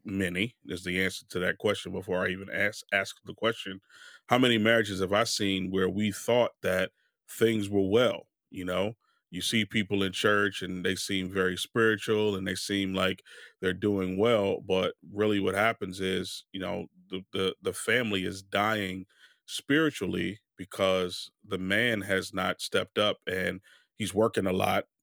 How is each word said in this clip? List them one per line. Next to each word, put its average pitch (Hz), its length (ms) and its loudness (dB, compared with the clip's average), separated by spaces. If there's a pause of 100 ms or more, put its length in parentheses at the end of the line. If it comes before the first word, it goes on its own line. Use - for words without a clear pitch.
Many 98 500 -2 (120)
is - 160 -8
the 90 200 0
answer - 260 -4
to 90 100 -4
that 90 180 -2
question 101 340 -2
before 92 340 -2
I 95 40 0
even 95 220 -8
ask, 101 420 -2
ask 98 220 0 (100)
the - 80 -14
question. 101 480 -4 (460)
How 123 100 4
many 123 200 6
marriages 107 440 4
have 95 120 0
I 107 100 4
seen 95 480 -2
where 95 180 2
we 101 220 0
thought 120 400 2 (100)
that 92 300 0 (380)
things 110 400 2
were 98 200 2
well, 110 380 2 (240)
you 92 140 -10
know? 95 300 0 (360)
You 87 100 -6
see 113 240 2
people 101 380 0
in 95 80 0
church 104 520 2
and 90 200 -8
they 92 120 0
seem 92 340 -4
very 92 280 0
spiritual 107 800 0
and 95 120 -4
they 95 80 -2
seem 98 400 -2
like 95 280 0 (380)
they're 92 120 0
doing 92 440 0
well, 104 440 2
but 92 340 0 (180)
really 104 260 2
what 95 160 0
happens 101 460 0
is, 92 500 -2
you 95 80 -10
know, 92 280 -6 (220)
the, 92 220 -8
the, 95 300 -2
the 95 120 -2
family 110 500 0
is 95 180 -6
dying 98 640 -2 (400)
spiritually 95 960 -2 (180)
because 92 720 -2 (180)
the 98 120 -4
man 104 420 0
has 95 320 -2
not 92 280 -2
stepped - 360 -2
up 104 200 2 (100)
and 92 340 -4 (360)
he's 95 180 -4
working 107 320 4
a 92 60 2
lot, 98 320 2 (180)